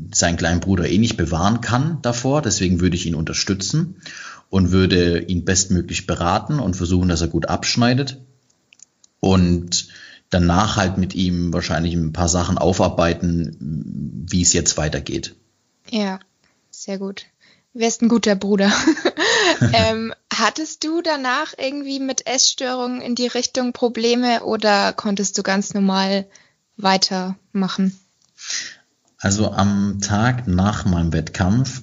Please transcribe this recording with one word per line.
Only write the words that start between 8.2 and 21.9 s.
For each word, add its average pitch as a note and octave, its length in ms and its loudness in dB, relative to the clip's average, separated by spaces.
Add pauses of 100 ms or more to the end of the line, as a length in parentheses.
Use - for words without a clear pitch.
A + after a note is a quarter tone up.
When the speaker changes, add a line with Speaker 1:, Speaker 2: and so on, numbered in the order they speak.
Speaker 1:
und F2 680 2 (420)
danach F2+ 460 4
halt F#2+ 220 2
mit F#2 160 -2
ihm F2 380 0
wahrscheinlich E2+ 420 -2
ein D#2+ 180 0
paar F2 160 0
Sachen F2 300 0
aufarbeiten, E2+ 960 2 (720)
wie F2+ 140 2
es E2+ 100 4
jetzt - 240 0
weitergeht. D2+ 580 -4 (560)
Speaker 2:
Ja, G3 300 -4 (500)
sehr - 280 -10
gut. G3 280 -10 (480)
Wärst A3+ 280 0
ein A#3 60 4
guter G#3+ 280 4
Bruder. G3+ 420 2
<laughs> - 40 -2 (640)
Speaker 1:
<laughs> D4 260 4
Speaker 2:
Ähm, A3+ 400 2 (200)
hattest B3 520 -2
du D#4+ 180 -2
danach D4 560 -2
irgendwie C#4 420 -6